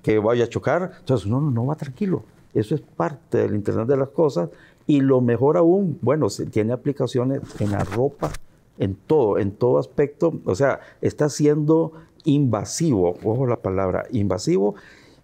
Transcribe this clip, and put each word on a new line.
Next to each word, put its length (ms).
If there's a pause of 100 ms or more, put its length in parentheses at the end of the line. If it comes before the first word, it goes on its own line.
que 160
vaya 280
a 40
chocar. 500
Entonces 280
uno 120
no, 120
no 140
va 100
tranquilo. 480 (300)
Eso 220
es 60
parte 580
del 160
Internet 320
de 100
las 120
cosas. 400 (380)
Y 140
lo 200
mejor 340
aún, 460
bueno, 280
se, 160
tiene 280
aplicaciones 680 (180)
en 120
la 120
ropa, 480 (460)
en 180
todo, 420
en 140
todo 280
aspecto. 680
O 100
sea, 240 (220)
está 260
siendo 640 (320)
invasivo, 1000
ojo 220
la 160
palabra, 500
invasivo, 640 (480)